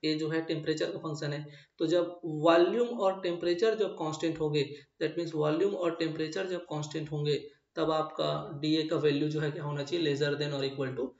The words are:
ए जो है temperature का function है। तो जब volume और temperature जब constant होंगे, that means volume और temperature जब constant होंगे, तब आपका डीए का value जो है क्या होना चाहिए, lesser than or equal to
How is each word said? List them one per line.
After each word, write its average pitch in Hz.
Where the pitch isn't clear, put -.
ए 156
जो 156
है 160
temperature 156
का 185
function 151
है। 147
तो 165
जब 170
volume 170
और 196
temperature 175
जब 202
constant 156
होंगे, 147
that 156
means 160
volume 160
और 175
temperature 160
जब 180
constant 151
होंगे, 147
तब 160
आपका 151
डीए 156
का 156
value 147
जो 151
है 147
क्या 156
होना 143
चाहिए, 160
lesser 143
than 147
or 247
equal 135
to 131